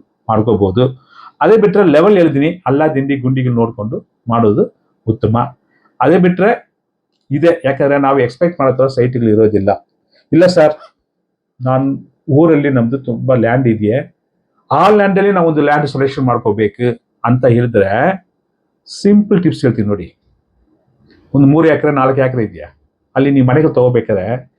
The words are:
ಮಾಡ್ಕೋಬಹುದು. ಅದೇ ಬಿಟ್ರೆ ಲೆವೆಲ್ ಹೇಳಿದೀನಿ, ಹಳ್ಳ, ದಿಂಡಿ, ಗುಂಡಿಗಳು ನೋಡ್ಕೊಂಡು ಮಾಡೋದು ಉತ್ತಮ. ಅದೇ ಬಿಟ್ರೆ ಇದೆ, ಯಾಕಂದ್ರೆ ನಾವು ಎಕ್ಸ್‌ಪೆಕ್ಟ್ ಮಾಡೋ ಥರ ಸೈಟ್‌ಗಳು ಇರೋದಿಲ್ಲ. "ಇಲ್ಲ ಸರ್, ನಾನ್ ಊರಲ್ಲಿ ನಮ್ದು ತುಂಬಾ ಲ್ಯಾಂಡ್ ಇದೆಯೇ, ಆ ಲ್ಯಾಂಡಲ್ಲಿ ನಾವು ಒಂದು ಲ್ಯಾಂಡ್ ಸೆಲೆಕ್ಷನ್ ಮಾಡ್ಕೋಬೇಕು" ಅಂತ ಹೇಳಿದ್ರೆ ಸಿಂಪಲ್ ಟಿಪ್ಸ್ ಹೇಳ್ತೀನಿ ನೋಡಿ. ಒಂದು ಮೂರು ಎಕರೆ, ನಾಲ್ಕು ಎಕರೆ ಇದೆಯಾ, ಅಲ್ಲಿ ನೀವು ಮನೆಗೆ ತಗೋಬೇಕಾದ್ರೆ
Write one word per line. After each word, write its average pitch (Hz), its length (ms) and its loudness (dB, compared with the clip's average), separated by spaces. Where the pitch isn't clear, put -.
ಮಾಡ್ಕೋಬಹುದು. 107 760 0
ಅದೇ 180 160 4
ಬಿಟ್ರೆ 202 280 2
ಲೆವೆಲ್ 180 340 4
ಹೇಳಿದೀನಿ, 151 320 0
ಹಳ್ಳ, 135 320 -2
ದಿಂಡಿ, 139 260 -4
ಗುಂಡಿಗಳು 127 340 -2
ನೋಡ್ಕೊಂಡು 113 520 -6
ಮಾಡೋದು 117 360 2
ಉತ್ತಮ. 113 500 -2
ಅದೇ 151 180 2
ಬಿಟ್ರೆ 180 540 -2
ಇದೆ, 170 340 0
ಯಾಕಂದ್ರೆ 139 340 0
ನಾವು 139 200 0
ಎಕ್ಸ್‌ಪೆಕ್ಟ್ 170 420 -2
ಮಾಡೋ 127 160 0
ಥರ 131 100 0
ಸೈಟ್‌ಗಳು 120 440 -2
ಇರೋದಿಲ್ಲ. 104 580 0
"ಇಲ್ಲ 170 140 4
ಸರ್, 175 260 2
ನಾನ್ 135 440 -2
ಊರಲ್ಲಿ 147 400 2
ನಮ್ದು 127 300 -2
ತುಂಬಾ 127 360 -4
ಲ್ಯಾಂಡ್ 120 340 0
ಇದೆಯೇ, 110 480 -4
ಆ 160 160 2
ಲ್ಯಾಂಡಲ್ಲಿ 202 440 2
ನಾವು 175 160 0
ಒಂದು 151 120 -2
ಲ್ಯಾಂಡ್ 147 260 0
ಸೆಲೆಕ್ಷನ್ 135 380 -4
ಮಾಡ್ಕೋಬೇಕು" 117 800 -2
ಅಂತ 127 220 2
ಹೇಳಿದ್ರೆ 117 800 0
ಸಿಂಪಲ್ 202 400 2
ಟಿಪ್ಸ್ 139 220 -2
ಹೇಳ್ತೀನಿ 107 240 -2
ನೋಡಿ. 92 280 -8
ಒಂದು 139 140 4
ಮೂರು 160 200 4
ಎಕರೆ, 151 240 0
ನಾಲ್ಕು 135 280 0
ಎಕರೆ 127 240 -2
ಇದೆಯಾ, 87 240 -12
ಅಲ್ಲಿ 135 140 0
ನೀವು 135 160 2
ಮನೆಗೆ 151 220 2
ತಗೋಬೇಕಾದ್ರೆ 117 920 -2